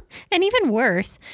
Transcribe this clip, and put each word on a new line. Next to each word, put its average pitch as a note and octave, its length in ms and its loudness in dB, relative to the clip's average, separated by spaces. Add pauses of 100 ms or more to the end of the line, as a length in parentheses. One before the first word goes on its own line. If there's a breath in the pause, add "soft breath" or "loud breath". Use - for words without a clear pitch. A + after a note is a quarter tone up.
(320 loud breath)
And F4 100 2
even G4+ 280 2
worse, G#3 480 0 (160 loud breath)